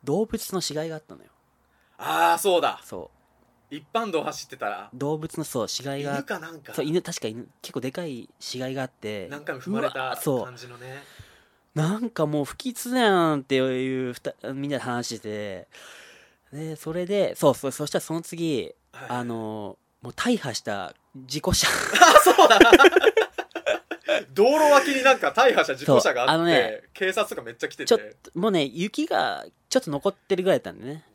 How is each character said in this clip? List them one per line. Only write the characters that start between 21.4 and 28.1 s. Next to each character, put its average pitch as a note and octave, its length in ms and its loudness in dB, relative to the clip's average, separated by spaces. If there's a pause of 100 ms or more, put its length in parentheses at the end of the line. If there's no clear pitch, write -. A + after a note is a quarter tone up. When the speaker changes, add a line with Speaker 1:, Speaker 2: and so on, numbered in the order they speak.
Speaker 1:
故 F3+ 140 0
車。 - 180 2
Speaker 2:
<laughs> - 260 -2
あ、 F4 240 10
そ F4+ 220 8
う - 20 8
だ。 G#3+ 140 8
<laughs> - 100 10 (1600)
道 G3 120 4
路 D4 280 4
脇 C#4 160 6
に C4+ 140 -2
な B3+ 120 6
ん A3+ 40 -2
か C#3+ 140 0
大 A#3+ 220 4
破 E3+ 100 4
し - 20 -2
た C#3 80 -4
事 C3 120 -8
故 C3+ 140 8
車 - 140 2
が B2 80 0
あ - 20 0
っ C#3 40 2
て、 D3+ 40 4
Speaker 1:
そ - 20 4
う、 - 20 2
あ - 20 2
の E3 80 0
ね、 B2 360 2 (100)
Speaker 2:
警 F#3+ 200 -2
察 G#3+ 160 -2
と - 80 -10
か C#3 60 -10
め A#2 100 -12
っ - 40 -14
ち - 80 -8
ゃ D3 40 -8
来 - 80 -14
て - 80 -10
て。 - 40 -6
Speaker 1:
ち - 60 6
ょ - 20 4
っ G#3+ 40 0 (220)